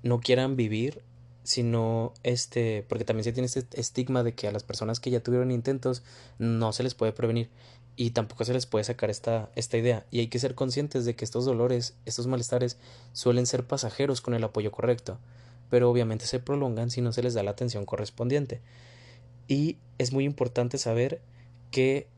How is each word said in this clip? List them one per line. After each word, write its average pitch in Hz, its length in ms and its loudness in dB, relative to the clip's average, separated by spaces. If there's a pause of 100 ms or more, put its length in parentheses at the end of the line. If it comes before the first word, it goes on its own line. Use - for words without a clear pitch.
no 120 180 2
quieran 131 360 2
vivir, 113 460 0 (420)
sino, 117 680 0 (100)
este, 113 680 0
porque 117 160 -2
también 110 200 0
se 117 80 0
tiene 127 140 0
este 127 180 -4 (160)
estigma 127 420 0
de 117 120 0
que - 120 -6
a 104 60 0
las 104 100 -4
personas 113 380 -4
que 127 100 -4
ya 120 100 2
tuvieron 123 300 2
intentos 127 520 -2 (360)
no 113 340 2
se 123 100 -4
les 127 120 -2
puede 113 180 0
prevenir 117 380 0 (460)
y 120 140 0
tampoco 117 340 -2
se 123 100 0
les 123 120 -2
puede 107 180 0
sacar 113 260 -2
esta, 110 440 -2
esta 117 220 -2
idea. 113 340 2
Y 120 100 0
hay 117 80 0
que 120 100 -2
ser 135 160 0
conscientes 135 500 -2
de 120 100 0
que 117 100 -4
estos 120 200 -2
dolores, 123 500 2 (120)
estos 120 200 -4
malestares 123 520 0 (340)
suelen 123 340 4
ser 123 200 0
pasajeros 131 540 0
con 123 140 -2
el 113 100 0
apoyo 104 280 -2
correcto, 117 460 -2 (500)
pero 123 220 6
obviamente 113 360 2
se 127 140 -2
prolongan 123 500 -2
si 123 100 -4
no 117 120 2
se 117 100 0
les 123 120 0
da 107 80 0
la 101 80 0
atención 104 340 -4
correspondiente. 120 760 -2 (880)
Y 147 300 2 (200)
es 123 140 0
muy 135 120 2
importante 123 540 0
saber 120 420 0 (500)
que 131 360 2 (100)